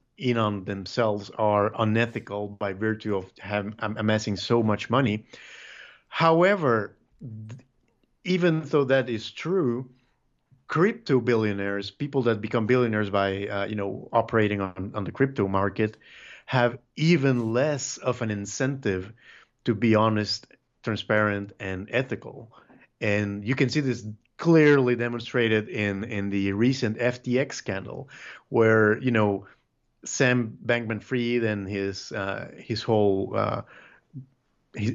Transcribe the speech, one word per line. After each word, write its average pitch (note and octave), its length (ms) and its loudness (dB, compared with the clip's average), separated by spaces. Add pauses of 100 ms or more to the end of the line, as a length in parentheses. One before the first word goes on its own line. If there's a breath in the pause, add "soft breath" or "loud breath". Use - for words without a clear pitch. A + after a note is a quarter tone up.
(160)
in B2 200 0
on G#2 300 0
themselves G#2 680 -4
are G#2+ 400 2
unethical A2 680 -2
by G2+ 280 -6
virtue G#2+ 420 -4
of F#2 120 -6 (120)
have, G#2 400 -6
am-, A2 180 -6
amassing G#2+ 380 0
so A#2 260 0
much G#2 260 -2
money. A#2+ 360 0 (800 loud breath)
However, E3 920 2 (240)
th-, A2 400 -14 (640)
even F3 380 2
though C#3+ 240 2
that B2+ 260 2
is A2 220 -6
true, C3 580 -2 (800)
crypto D#3+ 500 2
billionaires, G2+ 720 0
people C#3 320 -4
that A2+ 180 2
become A2 280 -2
billionaires A2 420 2
by, G2 380 0
uh, G2+ 160 -4
you G#2 100 -6
know, G2+ 380 -6
operating G#2+ 480 2
on, F#2+ 340 -6
on G#2+ 80 -4
the F#2+ 80 -6
crypto C3 380 0
market, G2 480 0 (500 loud breath)
have A#2+ 320 2 (160)
even C3+ 580 2
less C3+ 440 -2
of B2+ 260 -4
an A2+ 80 -2
incentive G#2 800 -4 (500 loud breath)
to A#2+ 120 0
be A2 200 4
honest, G#2+ 520 2 (360)
transparent, G#2 800 0
and G2 320 -8
ethical. A#2 580 -6 (480 soft breath)
And G2+ 460 -2
you A#2+ 100 0
can C3 140 2
see C#3 120 -2
this A2+ 260 -4 (320)
clearly D3 580 6
demonstrated A#2 720 0
in, G#2 360 -2
in G2+ 260 -4
the G2 240 0
recent A2+ 440 0
F B2 240 -2
T B2 160 0
X - 200 -4
scandal, - 500 -8 (400 loud breath)
where, A2 540 6
you B2+ 80 0
know, G#2 360 2 (600 loud breath)
Sam B2 580 0
Bankman-Fried A#2+ 800 -2
and G2+ 240 -2
his, G2 420 -6
uh, G2 460 -6
his - 260 -6
whole, G#2 540 2
uh, G#2+ 260 -2 (1120 loud breath)
his, G#2+ 200 -2